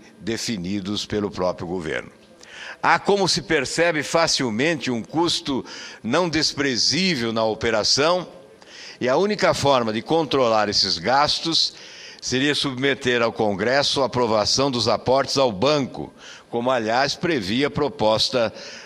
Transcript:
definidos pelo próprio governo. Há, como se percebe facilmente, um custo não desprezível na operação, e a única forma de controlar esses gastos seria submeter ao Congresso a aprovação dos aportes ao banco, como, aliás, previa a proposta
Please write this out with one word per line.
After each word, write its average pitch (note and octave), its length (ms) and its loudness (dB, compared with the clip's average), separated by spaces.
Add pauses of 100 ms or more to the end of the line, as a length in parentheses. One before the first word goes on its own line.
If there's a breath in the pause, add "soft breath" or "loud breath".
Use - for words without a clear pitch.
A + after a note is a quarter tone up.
(200 loud breath)
definidos G2+ 840 -4
pelo G#2 260 -2
próprio F2+ 340 -2
governo. D#2 460 -6 (720 loud breath)
Há, D#3 160 4
como G3 280 2
se D#3+ 140 0
percebe D#3 640 0
facilmente, C#3 880 0
um A#2 100 -2
custo C#3+ 640 -2 (380 loud breath)
não D#3+ 260 2
desprezível C#3 1000 0
na A2+ 140 0
operação, B2 840 0 (720 loud breath)
e A#2+ 100 0
a C3 60 4
única F#3 400 2
forma B2+ 360 2
de A2+ 120 -4
controlar C3 640 2
esses F#2+ 300 0
gastos C#3+ 720 0 (480 loud breath)
seria C3+ 320 0
submeter B2+ 680 0
ao A#2 80 2
Congresso A#2 720 0
a - 20 2
aprovação A#2 640 2
dos A#2+ 180 0
aportes B2+ 500 2
ao C3 140 4
banco, A2 600 0 (360 loud breath)
como, A#2+ 200 -2
aliás, B2 460 0
previa C3+ 520 0
a C#3 40 -2
proposta A2+ 840 0 (320 loud breath)